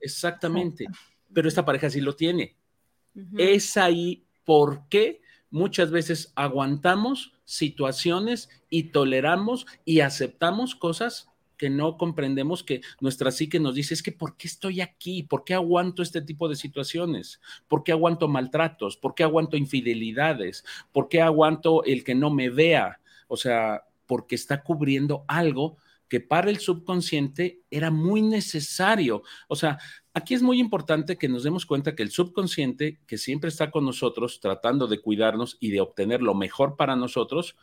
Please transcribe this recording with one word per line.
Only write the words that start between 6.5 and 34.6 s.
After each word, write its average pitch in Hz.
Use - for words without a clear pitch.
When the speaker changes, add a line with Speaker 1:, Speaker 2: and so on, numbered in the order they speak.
Speaker 1:
situaciones 170
y 165
toleramos 160
y 160
aceptamos 170
cosas 180
que 147
no 151
comprendemos, 156
que 131
nuestra 131
psique 156
nos 135
dice, 143
"Es 156
que, -
¿por 156
qué -
estoy 185
aquí? 180
¿Por 170
qué 185
aguanto 180
este 170
tipo 156
de 147
situaciones? 143
¿Por 151
qué 170
aguanto 165
maltratos? 139
¿Por -
qué -
aguanto 156
infidelidades? 117
¿Por -
qué 170
aguanto 160
el 131
que 127
no 147
me 135
vea?". 131
O 120
sea, 113
porque 123
está 143
cubriendo 143
algo 156
que 123
para 180
el 208
subconsciente 175
era 160
muy 170
necesario. 185
O -
sea, 147
aquí 165
es 247
muy 247
importante 170
que 147
nos 123
demos 165
cuenta 143
que -
el 104
subconsciente, 160
que 113
siempre 147
está 151
con 151
nosotros, 123
tratando 120